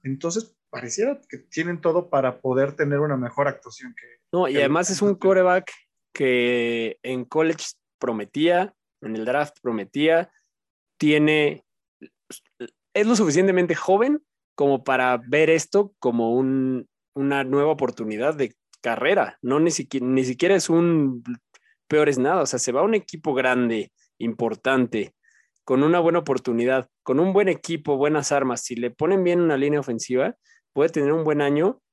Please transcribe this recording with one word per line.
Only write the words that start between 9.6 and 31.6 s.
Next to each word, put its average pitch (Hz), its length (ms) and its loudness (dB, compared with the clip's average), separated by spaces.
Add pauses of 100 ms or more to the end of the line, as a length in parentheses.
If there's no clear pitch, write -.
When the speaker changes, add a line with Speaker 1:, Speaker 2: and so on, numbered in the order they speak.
Speaker 2:
prometía, 143 680 0 (680)
tiene, 151 680 2 (1300)
es 208 140 2
lo 226 100 4
suficientemente 180 580 2
joven 240 480 2 (320)
como 139 300 0
para 127 320 0
ver 147 340 2
esto 196 480 0
como 117 360 0
un, 131 540 -2 (260)
una 139 280 -2
nueva 143 300 2
oportunidad 123 600 -4
de 139 200 -4 (260)
carrera. 123 640 0
No, 131 160 0
ni 165 120 2
siqui-, 135 320 -6
ni 131 220 0
siquiera 160 300 0
es 175 140 0
un 160 560 2 (640)
peor 151 200 2
es 131 100 0
nada. 151 240 0
O 135 40 0
sea, 131 120 -4
se 127 120 -4
va 135 120 0
a - 20 2
un 220 100 0
equipo 156 400 -4
grande, 123 580 0 (260)
importante, 117 960 -2 (500)
con 135 180 2
una 170 160 4
buena 165 220 2
oportunidad, 127 680 -2 (140)
con 135 160 0
un 185 140 2
buen 196 160 2
equipo, 151 480 -4
buenas 147 340 0
armas. 131 320 -2
Si 120 140 -10
le 120 140 -4
ponen 180 340 0
bien 175 160 2
una 160 160 2
línea 143 240 0
ofensiva, 127 560 -4 (360)
puede 156 180 2
tener 147 220 0
un 160 120 0
buen 151 160 0
año 147 400 0 (120)